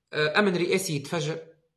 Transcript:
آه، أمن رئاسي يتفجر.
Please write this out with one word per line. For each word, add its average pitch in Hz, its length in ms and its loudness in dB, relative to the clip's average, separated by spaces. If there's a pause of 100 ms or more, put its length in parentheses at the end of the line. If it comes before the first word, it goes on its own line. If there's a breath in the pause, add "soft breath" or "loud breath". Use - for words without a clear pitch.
(140)
آه، 151 260 2
أمن 196 160 4
رئاسي 175 400 0
يتفجر. 156 440 -4 (380)